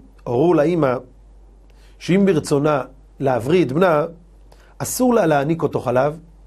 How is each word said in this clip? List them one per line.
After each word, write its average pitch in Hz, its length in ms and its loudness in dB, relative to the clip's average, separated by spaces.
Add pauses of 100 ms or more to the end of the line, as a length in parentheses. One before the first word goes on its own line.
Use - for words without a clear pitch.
(240)
הורו 143 300 0
לאמא 147 420 0 (1040)
שאם 196 260 0
ברצונה 147 560 0 (380)
להבריא 135 460 0
את 131 60 -8
בנה, 160 340 2 (720)
אסור 247 360 0
לה 214 120 2
להעניק 156 380 0
אותו 135 160 -2
חלב 131 400 -2 (280)